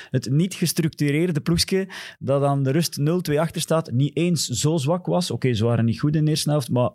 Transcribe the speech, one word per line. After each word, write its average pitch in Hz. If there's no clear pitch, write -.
het 123
niet 170
gestructureerde 156
ploegje 190
dat 139
aan 139
de 135
rust 160
nul 160
twee 147
achter 165
staat, 160
niet 135
eens 170
zo 147
zwak 170
was. 175
Oké, 117
ze 107
waren 117
niet 113
goed 151
in 151
de 151
eerste 151
helft, 147
maar 123